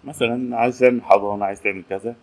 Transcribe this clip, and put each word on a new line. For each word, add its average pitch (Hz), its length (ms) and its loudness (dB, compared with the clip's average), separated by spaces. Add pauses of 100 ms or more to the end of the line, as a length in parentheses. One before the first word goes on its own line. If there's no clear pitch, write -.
مثلا 123 540 -4
عايز 123 220 0
تعمل 123 240 4
حضانة، 101 420 2
عايز 98 160 -6
تعمل 95 280 -4
كذا. 101 340 -6